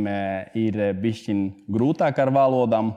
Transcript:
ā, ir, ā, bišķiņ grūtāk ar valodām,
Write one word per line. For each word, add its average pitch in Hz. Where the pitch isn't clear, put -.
ā, 101
ir, 110
ā, 101
bišķiņ 104
grūtāk 139
ar 135
valodām, 123